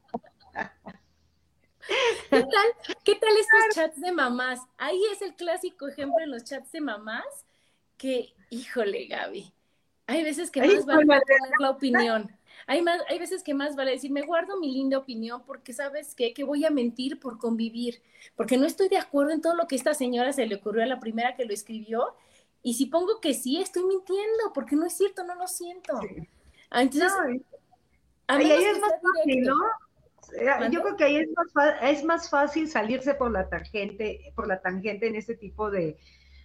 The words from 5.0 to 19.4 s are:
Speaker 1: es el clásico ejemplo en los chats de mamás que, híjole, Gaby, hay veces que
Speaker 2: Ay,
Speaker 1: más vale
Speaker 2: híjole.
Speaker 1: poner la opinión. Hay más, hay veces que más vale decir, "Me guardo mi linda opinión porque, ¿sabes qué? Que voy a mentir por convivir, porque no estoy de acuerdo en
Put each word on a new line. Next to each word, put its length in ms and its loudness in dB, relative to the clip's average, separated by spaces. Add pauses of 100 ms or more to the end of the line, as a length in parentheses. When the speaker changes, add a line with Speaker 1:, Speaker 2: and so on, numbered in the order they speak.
Speaker 1:
es 100 -10
el 120 -10
clásico 540 -6
ejemplo 360 -2
en 60 -8
los 140 -10
chats 280 -12
de 80 -8
mamás 440 -6 (760)
que, 360 -4 (160)
híjole, 560 -6
Gaby, 460 -10 (540)
hay 180 -2
veces 260 -6
que 120 -2
Speaker 2:
Ay, 100 8
Speaker 1:
más 140 4
vale 180 6
Speaker 2:
híjole. 220 8
Speaker 1:
poner 320 4
la 120 2
opinión. 680 0 (300)
Hay 160 2
más, 260 2
hay 100 -2
veces 240 -6
que 120 -4
más 220 -2
vale 160 0
decir, 200 -6
"Me 100 -2
guardo 380 -2
mi 120 -2
linda 260 0
opinión 480 -8
porque, 260 -16
¿sabes 420 -8
qué? 200 -2
Que 100 -6
voy 200 -2
a 60 4
mentir 500 -2
por 180 -12
convivir, 640 -4 (340)
porque 220 2
no 80 4
estoy 220 2
de 100 4
acuerdo 340 0
en 100 -2